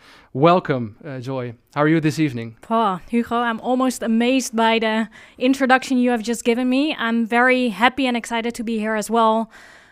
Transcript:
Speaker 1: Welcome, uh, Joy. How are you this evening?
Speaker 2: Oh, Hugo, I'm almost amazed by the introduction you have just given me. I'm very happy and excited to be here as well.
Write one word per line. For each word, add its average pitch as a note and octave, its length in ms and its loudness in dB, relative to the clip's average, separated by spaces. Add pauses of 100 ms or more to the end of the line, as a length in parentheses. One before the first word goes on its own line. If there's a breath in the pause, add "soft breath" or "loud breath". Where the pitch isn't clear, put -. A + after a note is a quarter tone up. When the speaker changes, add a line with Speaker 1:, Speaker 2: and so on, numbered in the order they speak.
(320 soft breath)
Speaker 1:
Welcome, C#3 720 2
uh, C3+ 160 -12
Joy. B2 360 -8 (180)
How D3 80 -2
are D3+ 60 4
you E3 120 4
this D3+ 200 -2
evening? A#2+ 360 -4 (140)
Speaker 2:
Oh, A3 300 0 (100)
Hugo, A#3 280 -2
I'm A#3 220 -2
almost B3+ 440 -2
amazed A#3 520 0
by A3+ 240 4
the A3 300 -2 (300 loud breath)
introduction B3+ 580 2
you B3 140 2
have A#3 100 -2
just A3+ 240 -6
given B3 240 0
me. C#4 260 0
I'm A#3 300 -2
very B3 440 2
happy B3+ 360 2
and B3 100 -2
excited A#3 380 -4
to A#3+ 100 -10
be A3+ 140 -4
here G#3+ 160 -4
as G#3+ 160 -4
well. A3 420 2 (400 loud breath)